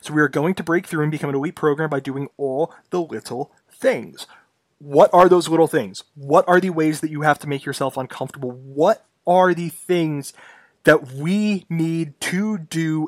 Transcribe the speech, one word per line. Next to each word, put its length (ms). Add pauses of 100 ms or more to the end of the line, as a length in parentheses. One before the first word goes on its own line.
So 120
we 80
are 60
going 280
to 80
break 220
through 180
and 80
become 180
an 80
elite 180
program 340
by 120
doing 340
all 380 (160)
the 120
little 520 (180)
things." 560 (500)
What 360
are 160
those 180
little 200
things? 360 (120)
What 340
are 100
the 100
ways 300
that 100
you 120
have 180
to 80
make 160
yourself 320
uncomfortable? 560
What 540 (200)
are 280
the 160
things 640 (500)
that 300
we 560
need 500
to 380
do 500